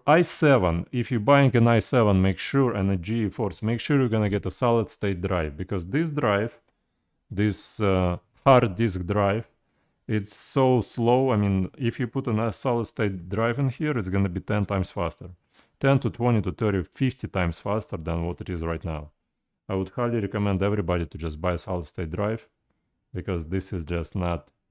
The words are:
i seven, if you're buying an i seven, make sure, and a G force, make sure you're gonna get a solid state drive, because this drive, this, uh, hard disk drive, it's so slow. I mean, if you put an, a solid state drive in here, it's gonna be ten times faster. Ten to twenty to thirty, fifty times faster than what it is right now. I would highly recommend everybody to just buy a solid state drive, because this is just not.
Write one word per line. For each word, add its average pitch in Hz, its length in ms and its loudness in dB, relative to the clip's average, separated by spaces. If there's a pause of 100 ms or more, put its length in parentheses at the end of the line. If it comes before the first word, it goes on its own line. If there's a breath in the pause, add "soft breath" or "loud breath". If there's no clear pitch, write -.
i 165 160 6
seven, 92 680 4
if 120 200 -4
you're 120 100 0
buying 139 360 6
an 117 120 6
i 117 120 6
seven, 104 420 4
make 95 160 2
sure, 131 360 0
and 98 160 0
a 98 60 0
G 104 320 -2
force, 98 340 -4
make 113 180 -2
sure 143 180 2
you're 131 100 2
gonna 107 220 2
get 98 160 -2
a 90 40 -4
solid 117 380 2
state 98 320 -4
drive, 85 360 -2
because 90 280 -6
this 151 260 -4
drive, 117 480 -2 (720)
this, 104 500 -2
uh, 92 380 2 (280)
hard 123 280 6
disk 92 300 -2
drive, 101 440 0 (600)
it's 107 260 -4
so 127 460 2
slow. 123 500 0
I 113 60 2
mean, 98 400 2
if 120 240 -2
you 120 60 -2
put 127 220 -6
an, 110 100 0
a 110 140 -2
solid 120 340 -2
state 95 420 -4
drive 113 300 0
in 139 100 2
here, 147 300 -2
it's 92 100 -4
gonna 98 200 2
be 90 120 -4
ten 104 240 -2
times 95 280 -2
faster. 90 360 -6 (500 soft breath)
Ten 139 200 4
to 123 100 -2
twenty 117 340 0
to 92 100 -2
thirty, 98 320 0
fifty - 440 -4
times 87 320 -2
faster 107 360 -4
than 82 280 -4
what 85 160 -6
it - 80 -12
is 87 140 -6
right 82 220 -4
now. 78 260 -8 (580)
I 101 60 -4
would 95 160 -4
highly 120 300 -2
recommend 101 420 0
everybody 90 420 0
to - 140 -12
just 78 220 -6
buy 90 140 0
a 82 40 -4
solid 87 280 -6
state 85 240 -8
drive, 107 380 -4 (640)
because 87 340 -6
this 92 260 -4
is 85 120 -6
just 82 300 -6
not. 87 360 -4 (200)